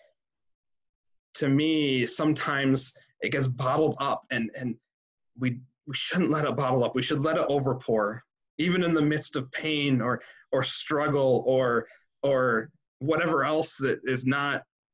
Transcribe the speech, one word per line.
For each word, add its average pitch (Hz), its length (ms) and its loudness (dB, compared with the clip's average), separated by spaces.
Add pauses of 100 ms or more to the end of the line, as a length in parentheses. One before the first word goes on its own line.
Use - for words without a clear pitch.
(1400)
to 143 140 0
me, 143 560 2
sometimes 139 880 0 (280)
it - 100 -4
gets 135 160 0
bottled 131 520 0
up, 139 320 -4
and, 113 240 -4
and 117 200 -6 (640)
we, 123 200 -2 (280)
we 135 80 -8
shouldn't - 340 0
let 151 160 0
it 123 100 -2
bottle 127 280 2
up. 120 120 0
We 127 60 0
should 139 200 0
let 160 160 2
it 147 120 2
overpour, 123 720 0 (400)
even 180 240 2
in 170 100 2
the 156 80 2
midst 151 340 0
of 131 160 -6
pain 143 480 0
or, 117 220 -2 (300)
or 135 100 2
struggle 139 840 0
or, 127 400 2 (340)
or 127 480 2 (300)
whatever 156 460 0
else 156 320 0
that 131 260 -2
is 127 240 -2
not 139 360 0 (300)